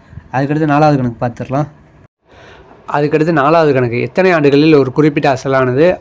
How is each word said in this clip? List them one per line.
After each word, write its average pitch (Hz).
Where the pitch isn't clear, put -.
அதுக்கடுத்து 143
நாலாவது 147
கணக்கு 123
பார்த்துடலாம். 131
அதுக்கடுத்து 151
நாலாவது 156
கணக்கு, 123
எத்தனை 185
ஆண்டுகளில் 147
ஒரு 131
குறிப்பிட்ட 147
அசலானது 135